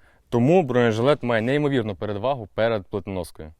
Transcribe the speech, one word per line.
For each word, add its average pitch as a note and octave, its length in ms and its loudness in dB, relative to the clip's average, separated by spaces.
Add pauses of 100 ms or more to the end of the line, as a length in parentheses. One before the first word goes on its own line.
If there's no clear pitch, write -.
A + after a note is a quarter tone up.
(300)
Тому D3 340 4
бронежилет B2 600 2
має A#2+ 180 0
неймовірну C3 540 0
перевагу G#2+ 580 -6
перед A2 340 0
плитоноскою. F2 720 -8